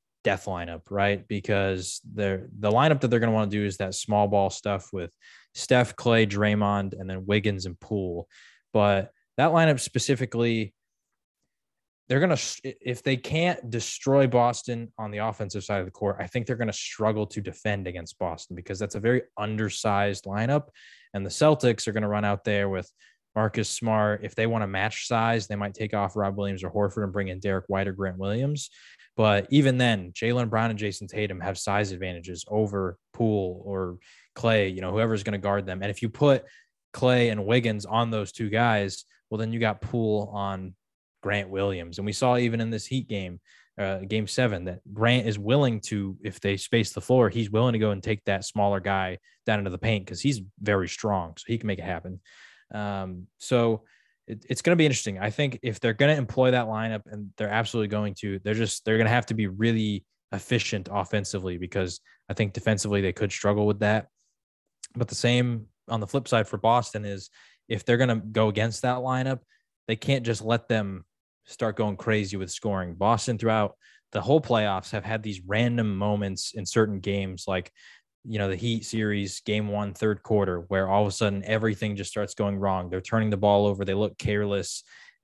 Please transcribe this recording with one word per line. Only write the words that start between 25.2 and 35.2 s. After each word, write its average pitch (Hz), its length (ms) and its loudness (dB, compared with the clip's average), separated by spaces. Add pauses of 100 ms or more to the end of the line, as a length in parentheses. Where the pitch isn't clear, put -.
they 107 80 -6
might 101 180 -4
take 107 220 -6
off 101 220 0
Rob 98 200 0
Williams 98 280 -4
or 87 60 -4
Horford 101 340 0
and 95 80 -4
bring 98 160 -2
in 92 100 -6
Derek 95 300 -2
White 98 180 0
or 98 60 -4
Grant 95 260 -4
Williams. 127 520 -2 (460)
But 104 340 4
even 135 280 6
then, 107 340 2
Jaylen 120 380 0
Brown 113 200 2
and 104 80 -4
Jason 104 280 -6
Tatum 98 340 -4
have 90 180 -4
size 101 340 0
advantages 90 560 -8
over 101 480 0 (160)
Poole 98 520 0
or 95 340 -6 (360)
Klay, 104 400 2
you 92 60 -8
know, 92 100 -4
whoever's 110 320 0